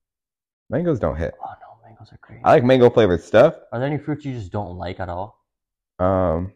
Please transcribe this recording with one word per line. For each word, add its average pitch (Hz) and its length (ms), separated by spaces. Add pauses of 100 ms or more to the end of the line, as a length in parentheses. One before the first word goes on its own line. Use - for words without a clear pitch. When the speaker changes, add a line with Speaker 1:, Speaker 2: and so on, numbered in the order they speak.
(720)
Speaker 1:
Mangoes 156 280
don't 80 180
hit. 80 240
Speaker 2:
Oh - 60 (140)
no, - 260
mangoes - 260
are - 80
great. 113 220
Speaker 1:
I - 120
like 117 100
mango 123 260
flavored 92 320
stuff. 139 320 (160)
Speaker 2:
Are 113 80
there 127 80
any 147 120
fruits 147 260
you 139 80
just 110 180
don't 92 260
like 90 220
at 92 100
all? 90 360 (560)
Speaker 1:
Um, 92 560